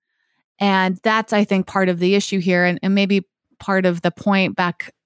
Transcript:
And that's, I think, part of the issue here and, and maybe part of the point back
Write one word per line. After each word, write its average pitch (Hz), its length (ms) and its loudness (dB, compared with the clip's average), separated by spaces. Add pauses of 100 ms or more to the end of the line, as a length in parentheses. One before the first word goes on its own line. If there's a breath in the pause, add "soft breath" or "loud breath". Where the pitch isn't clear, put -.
(600)
And 190 420 0
that's, 220 300 0
I 208 120 2
think, 190 220 -2
part 190 220 0
of 175 100 0
the 185 160 2
issue 196 240 -2
here 180 260 2
and, 175 180 0
and 190 120 0
maybe 196 320 0 (320)
part 190 280 -2
of 175 160 -2
the 170 100 0
point 190 420 0
back - 400 -6 (120)